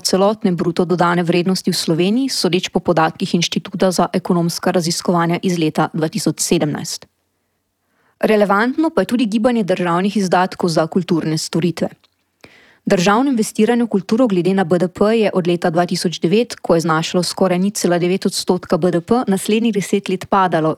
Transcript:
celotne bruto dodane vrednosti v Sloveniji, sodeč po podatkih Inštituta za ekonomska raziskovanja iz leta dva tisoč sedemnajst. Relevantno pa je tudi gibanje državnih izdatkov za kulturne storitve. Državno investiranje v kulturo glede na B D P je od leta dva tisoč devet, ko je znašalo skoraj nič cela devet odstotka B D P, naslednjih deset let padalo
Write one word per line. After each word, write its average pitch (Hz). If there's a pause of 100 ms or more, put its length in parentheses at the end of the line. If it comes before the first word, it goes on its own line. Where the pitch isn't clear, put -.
celotne 196
bruto 170
dodane 175
vrednosti 175
v -
Sloveniji, 196
sodeč 185
po -
podatkih 165
Inštituta 180
za 175
ekonomska 180
raziskovanja 170
iz 180
leta 156
dva 156
tisoč -
sedemnajst. 151 (1120)
Relevantno 214
pa 220
je 185 (100)
tudi 254
gibanje 226
državnih 180
izdatkov 185
za 160
kulturne 160
storitve. - (960)
Državno 202
investiranje 233
v -
kulturo 220
glede 180
na 196
B 175
D 175
P 202 (100)
je 208
od 170
leta 180
dva 175
tisoč 175
devet, 214
ko -
je 160
znašalo 165
skoraj 180
nič 202
cela 175
devet 180
odstotka -
B 175
D 170
P, 240
naslednjih 214
deset 196
let -
padalo 170